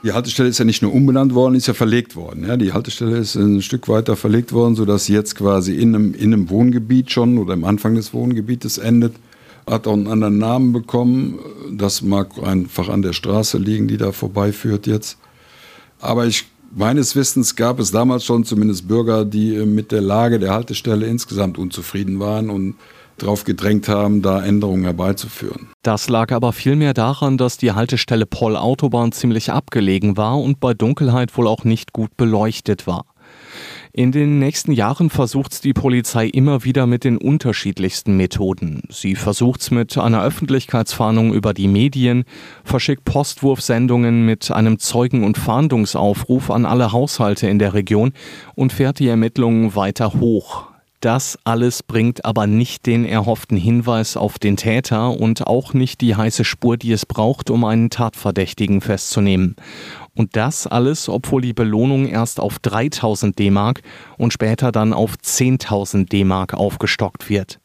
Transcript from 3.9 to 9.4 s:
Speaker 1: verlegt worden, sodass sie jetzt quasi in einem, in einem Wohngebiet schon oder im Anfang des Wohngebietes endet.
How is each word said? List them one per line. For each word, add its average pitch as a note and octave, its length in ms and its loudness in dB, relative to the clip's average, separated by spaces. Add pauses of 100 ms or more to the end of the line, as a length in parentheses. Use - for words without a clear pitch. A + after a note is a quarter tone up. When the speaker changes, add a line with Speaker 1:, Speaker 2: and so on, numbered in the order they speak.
Speaker 1:
verlegt A#2 380 0
worden, A#2 200 4
sodass G#2 300 0
sie G2+ 80 2
jetzt G#2 240 0
quasi F#2+ 380 0
in A2+ 200 4
einem, G#2 200 2
in G#2+ 180 2
einem G2 160 2
Wohngebiet A#2+ 640 2
schon A#2+ 260 2
oder F#2 160 -2
im E2+ 120 -2
Anfang G#2 320 0
des A2 180 -4
Wohngebietes A#2+ 640 -4
endet. A#2 340 2 (540)